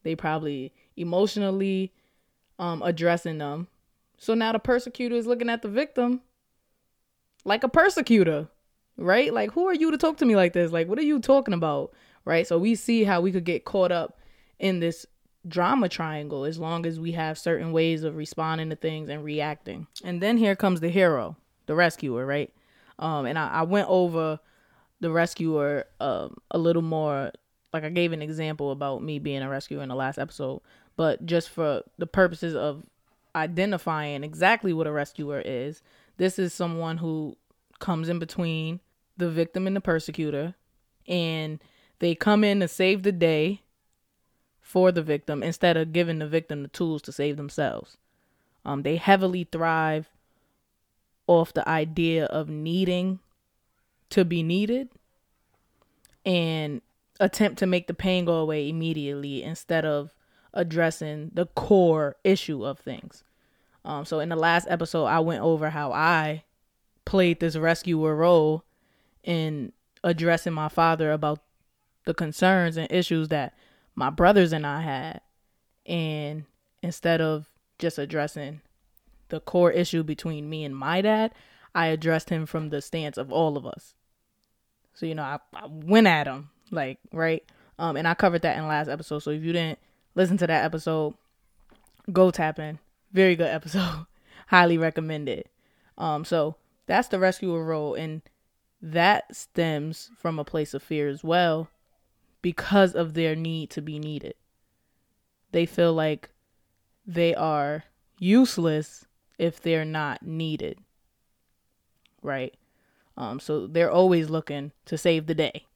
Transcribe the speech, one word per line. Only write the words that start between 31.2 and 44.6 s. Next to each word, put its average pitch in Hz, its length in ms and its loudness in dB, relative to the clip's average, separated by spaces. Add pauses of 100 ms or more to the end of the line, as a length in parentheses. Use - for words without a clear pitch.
just 170 240 0
for 151 320 -2 (160)
the 170 80 -4
purposes 170 500 0
of 147 280 -4 (520)
identifying 160 880 -2
exactly 180 500 2
what 160 120 -2
a 151 60 -4
rescuer 147 520 -6
is, 135 380 -8 (360)
this 185 200 0
is 180 160 -2
someone 165 440 -4
who 156 380 -6 (440)
comes 165 300 -2
in 175 100 -2
between 165 600 -4 (380)
the 175 120 -2
victim 165 360 -2
and 190 100 0
the 190 60 -2
persecutor, 160 720 -4 (540)
and 160 520 -4 (380)
they 170 160 0
come 208 300 4
in 202 160 4
to 175 80 2
save 190 340 2
the 202 100 2
day 170 520 0 (960)
for 185 320 4